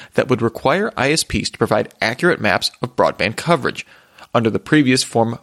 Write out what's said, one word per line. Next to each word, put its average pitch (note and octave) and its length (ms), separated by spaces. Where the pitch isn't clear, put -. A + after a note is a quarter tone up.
that - 140
would A#2+ 120
require C#3 560
I C#3 160
S D#3+ 100
Ps - 280
to - 80
provide G#2+ 420
accurate A#2 400
maps G2+ 400
of B2+ 160
broadband F2 400
coverage. D3 500
Under A2+ 160
the G#2 100
previous B2+ 460
Form A#2 380